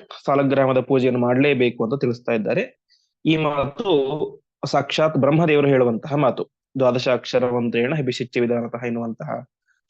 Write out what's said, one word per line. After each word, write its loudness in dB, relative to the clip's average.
ಸಾಲಗ್ರಾಮದ 2
ಪೂಜೆಯನ್ನು 2
ಮಾಡಲೇಬೇಕು 2
ಅಂತ -4
ತಿಳಿಸ್ತಾ -2
ಇದ್ದಾರೆ. -2
ಈ 4
ಮಾತು -2
ಸಾಕ್ಷಾತ್ 0
ಬ್ರಹ್ಮದೇವರು 4
ಹೇಳುವಂತಹ 2
ಮಾತು, 0
"ದ್ವಾದಶಾಕ್ಷರ 0
ಮಂತ್ರೇಣ -2
ಅಭಿಷಿಚ್ಯ -4
ವಿಧಾನತಃ" -4
ಎನ್ನುವಂತಹ -8